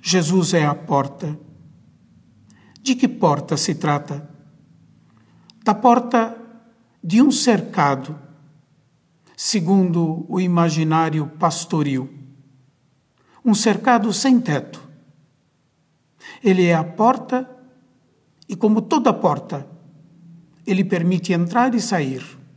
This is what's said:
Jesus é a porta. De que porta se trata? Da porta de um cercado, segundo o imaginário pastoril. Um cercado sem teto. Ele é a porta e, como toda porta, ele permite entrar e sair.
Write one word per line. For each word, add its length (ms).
Jesus 520
é 100
a 100
porta. 640
De 120
que 120
porta 520
se 160
trata? 560
Da 120
porta 640
de 160
um 100
cercado, 880
segundo 920
o 140
imaginário 840
pastoril. 720
Um 100
cercado 580
sem 280
teto. 420
Ele 220
é 100
a 100
porta 640
e, 80
como 260
toda 300
porta, 540
ele 180
permite 480
entrar 420
e 60
sair. 440